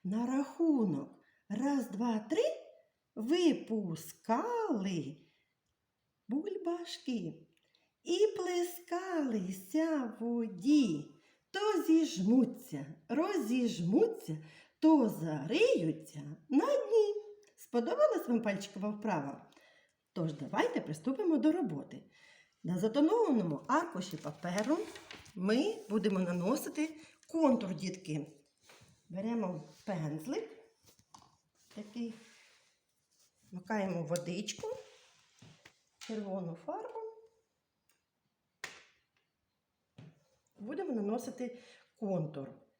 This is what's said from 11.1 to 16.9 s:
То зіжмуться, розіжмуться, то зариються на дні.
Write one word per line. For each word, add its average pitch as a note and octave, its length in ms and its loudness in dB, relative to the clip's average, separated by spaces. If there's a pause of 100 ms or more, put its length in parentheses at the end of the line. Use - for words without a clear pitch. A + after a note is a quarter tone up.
То G4 320 0
зіжмуться, A#3 1000 2 (240)
розіжмуться, A#3+ 1300 2 (420)
то D4 300 8
зариються D#3+ 1120 0 (280)
на D#4 160 8
дні. A4 500 6 (420)